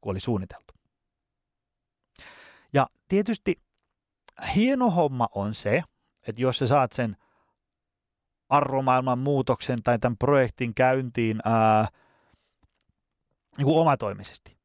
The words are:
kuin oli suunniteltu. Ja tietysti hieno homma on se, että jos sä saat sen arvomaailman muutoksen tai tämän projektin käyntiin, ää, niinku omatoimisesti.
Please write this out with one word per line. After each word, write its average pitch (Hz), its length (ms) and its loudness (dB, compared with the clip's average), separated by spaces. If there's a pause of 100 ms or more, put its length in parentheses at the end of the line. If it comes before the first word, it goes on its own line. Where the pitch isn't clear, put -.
kuin 101 100 -8
oli 92 100 -4
suunniteltu. - 540 -8 (2000)
Ja 139 140 4 (220)
tietysti 202 540 -2 (920)
hieno 247 360 2
homma 143 440 0
on 101 200 -4
se, 117 280 -2 (460)
että 113 140 -6
jos 127 160 0
sä 127 80 -2
saat 127 260 2
sen 113 240 -4 (1300)
arvomaailman 131 680 0
muutoksen 127 640 -2
tai 120 160 0
tämän 120 200 -2
projektin 127 560 0
käyntiin, 127 680 0
ää, 110 440 4 (1700)
niinku 147 220 2
omatoimisesti. 110 840 -2